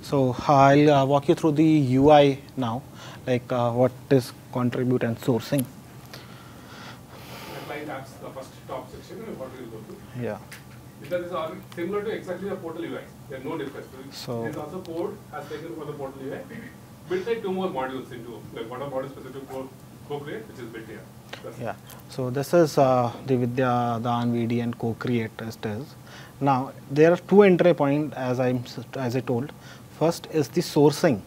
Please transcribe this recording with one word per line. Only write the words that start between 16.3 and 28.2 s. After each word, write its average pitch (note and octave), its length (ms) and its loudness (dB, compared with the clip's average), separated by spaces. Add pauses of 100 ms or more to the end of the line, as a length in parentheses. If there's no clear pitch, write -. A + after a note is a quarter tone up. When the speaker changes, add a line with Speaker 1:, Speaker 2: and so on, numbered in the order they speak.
Speaker 2:
I. - 80 -10 (680)
Built, F#3 180 -4
like, A#3 160 -2
two F#3+ 120 -4
more F#3 160 -2
modules C3 420 -6
into, A#2 300 -14 (120)
like, A2+ 160 -10
what B2 120 -10
are C#3 80 -8
module C3+ 220 -6
specific C3+ 380 -14
for C3 160 -8 (440)
co-create, - 400 -8
which - 100 -18
is A#2+ 60 -12
built - 220 -14
here. - 180 -16 (360)
That's A#2+ 160 -14
Speaker 1:
Yeah. A#2 180 -8 (340)
So B2+ 200 -4
this C3+ 240 -4
is, E3+ 240 6
uh, B2+ 360 4 (140)
the C3 100 2
Vidya, B2 680 0
Daan, A#2+ 300 0
V A#2+ 120 0
D, A#2+ 140 0
and A#2+ 180 -4
co-create A2+ 600 -4
test A2+ 280 -10
is. A2+ 300 -8 (460)
Now C3+ 320 2 (260)
there E3 140 8
are F3 80 0 (100)
two G3+ 120 10
entry F3 300 8
point, C#3+ 400 2
as B2+ 280 -2